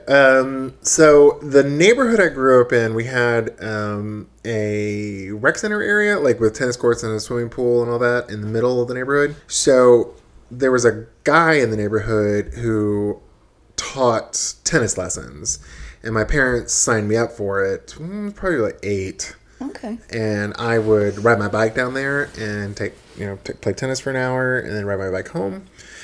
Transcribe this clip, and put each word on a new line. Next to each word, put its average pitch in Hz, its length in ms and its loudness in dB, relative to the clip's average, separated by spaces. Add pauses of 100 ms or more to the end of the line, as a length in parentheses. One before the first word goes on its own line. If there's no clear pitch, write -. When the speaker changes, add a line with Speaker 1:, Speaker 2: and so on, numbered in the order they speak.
Speaker 1:
Um, 135 720 4
so 147 600 6
the 139 220 4
neighborhood 220 560 2
I 175 100 4
grew 131 320 4
up 120 120 2
in, 113 220 2
we 113 100 -4
had, 120 480 0 (100)
um, 107 640 -6 (180)
a 104 840 -4
rec 117 260 -2
center 208 240 -4
area, 208 380 0
like, 123 200 2
with 110 160 2
tennis 123 220 -2
courts 117 260 0
and 110 100 -4
a 107 60 -4
swimming 120 300 -6
pool 120 340 0
and 120 80 -4
all 120 80 -2
that 120 300 0
in 107 120 -10
the 104 60 -8
middle 120 340 0
of 120 60 -2
the 127 60 -6
neighborhood. 143 420 0 (120)
So 123 680 4 (380)
there 127 200 0
was 123 140 2
a 110 200 2 (180)
guy 160 300 4
in 123 180 2
the 107 60 -4
neighborhood 104 800 -2
who 104 640 -2 (560)
taught - 800 -2 (100)
tennis 127 340 0
lessons. 80 640 -8 (440)
And 113 100 -6
my 110 120 2
parents 127 480 0
signed 110 340 0
me 107 80 0
up 117 160 0
for 98 320 -4
it, 98 340 -6
mm, 202 380 -10
probably, 175 240 -4
like, 104 240 -2
eight. 95 520 -6 (260)
Speaker 2:
Okay. 233 360 -12 (140)
Speaker 1:
And 107 480 -4
I 117 180 0
would 104 460 2
ride 117 160 4
my 104 80 -2
bike 110 260 0
down 127 200 -2
there 139 440 -4
and 104 380 -8
take, 101 180 -8 (240)
you 104 80 -10
know, 98 200 -10
t-, - 80 -10
play - 180 -6
tennis 131 300 -6
for - 80 -6
an 131 80 -4
hour 127 420 -2
and 101 160 -8
then 101 100 -6
ride 101 140 -4
my 95 100 -4
bike 92 200 -6
home. 98 360 -8 (380)